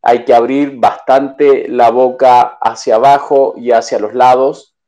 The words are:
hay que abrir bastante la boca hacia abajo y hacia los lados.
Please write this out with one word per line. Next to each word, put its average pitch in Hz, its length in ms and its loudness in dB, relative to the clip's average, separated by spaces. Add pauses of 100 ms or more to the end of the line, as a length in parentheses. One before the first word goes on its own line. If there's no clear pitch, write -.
hay 120 220 0
que 127 100 2
abrir 135 420 -2
bastante 135 920 0
la 120 220 2
boca 123 680 0
hacia 117 340 -4
abajo 139 600 0
y 120 160 -4
hacia 120 260 -2
los 107 160 -6
lados. 127 600 0 (120)